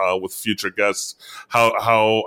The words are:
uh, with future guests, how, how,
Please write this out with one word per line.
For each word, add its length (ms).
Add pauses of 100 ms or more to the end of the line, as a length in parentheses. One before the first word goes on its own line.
uh, 140
with 160
future 360
guests, 440 (340)
how, 320
how, 460